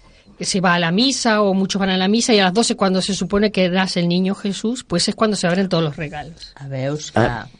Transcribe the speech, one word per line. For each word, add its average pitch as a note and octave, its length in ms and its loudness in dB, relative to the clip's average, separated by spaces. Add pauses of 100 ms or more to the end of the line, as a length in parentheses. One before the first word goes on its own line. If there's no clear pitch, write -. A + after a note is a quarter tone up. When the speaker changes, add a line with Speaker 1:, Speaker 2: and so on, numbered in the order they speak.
(380)
Speaker 1:
se F#3+ 220 -2
va F3 160 4
a F3 40 0
la E3 120 0
misa, A3+ 500 2
o G3 120 4
muchos F#3+ 260 0
van F#3+ 120 0
a F#3 60 0
la F#3 120 2
misa, A3+ 240 2
y G#3 60 6
a F#3+ 60 4
las F3+ 80 2
doce, A#3 220 0
cuando F#3 260 2
se F#3+ 140 -2
supone G3+ 380 0
que F#3 160 2
nace F#3 320 0
el E3+ 80 2
niño F#3 260 2
Jesús, A3 480 -6
pues - 240 -2
es G3+ 80 -2
cuando G#3+ 220 0
se F#3 100 -2
abren F#3 220 0
todos E3 120 0
los D3+ 140 -2
regalos. D3 600 -12
Speaker 2:
A C#3 120 -16
veus, C#3 480 -6
Speaker 3:
Ah, - 60 4
Speaker 2:
clar, A#2+ 260 0 (120)